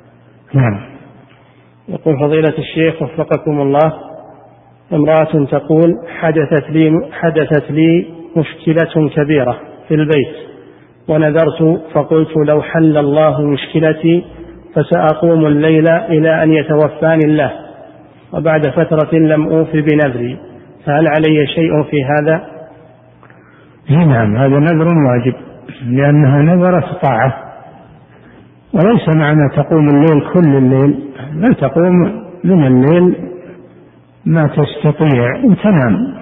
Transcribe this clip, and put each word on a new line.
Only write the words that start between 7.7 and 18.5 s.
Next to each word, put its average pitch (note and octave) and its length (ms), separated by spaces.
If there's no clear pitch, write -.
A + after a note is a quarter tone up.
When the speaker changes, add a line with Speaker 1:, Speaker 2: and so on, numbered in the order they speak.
Speaker 2:
لي D#3+ 360
مشكلة D#3+ 800
كبيرة C#3+ 400
في E3 60
البيت، D3+ 420
ونذرت D#3+ 720
فقلت: D#3 420
"لو D3+ 260
حل D#3 360
الله D3 440
مشكلتي D#3 840
فسأقوم E3 720
الليل D#3 420
إلى E3 540
أن D#3 100
يتوفاني D#3 720
الله، D3+ 280
وبعد D#3 340